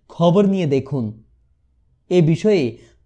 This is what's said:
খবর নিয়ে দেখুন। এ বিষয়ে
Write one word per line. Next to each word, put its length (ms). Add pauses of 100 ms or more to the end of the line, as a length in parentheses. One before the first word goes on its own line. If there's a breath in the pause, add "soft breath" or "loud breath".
খবর 380
নিয়ে 200
দেখুন। 460 (1000)
এ 120
বিষয়ে 560 (280 loud breath)